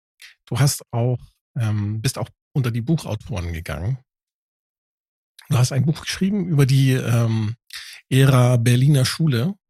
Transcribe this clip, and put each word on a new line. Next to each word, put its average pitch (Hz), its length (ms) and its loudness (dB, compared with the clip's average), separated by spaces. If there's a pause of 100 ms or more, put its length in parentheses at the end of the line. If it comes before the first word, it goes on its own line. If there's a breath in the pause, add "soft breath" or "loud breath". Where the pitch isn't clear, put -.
(460 loud breath)
Du 123 140 -6
hast 143 220 0 (100)
auch, 123 260 -2 (400)
ähm, 107 420 -2
bist - 180 -6
auch 123 100 -6 (260)
unter 123 160 0
die 117 120 -4
Buchautoren 107 720 -4
gegangen. 85 460 -6 (1500)
Du 123 100 0
hast 127 140 2
ein 127 120 0
Buch 156 180 -4
geschrieben 190 460 -4
über 143 180 2
die, 135 260 4
ähm, 117 640 0 (540 loud breath)
Ära 127 480 6
Berliner 127 460 4
Schule 156 500 0 (160)